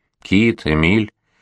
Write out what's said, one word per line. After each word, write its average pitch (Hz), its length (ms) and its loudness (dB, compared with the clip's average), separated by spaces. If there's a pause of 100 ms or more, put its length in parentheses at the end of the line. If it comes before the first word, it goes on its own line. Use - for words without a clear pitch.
(240)
Кит, 113 420 0
Эмиль. 85 460 0 (300)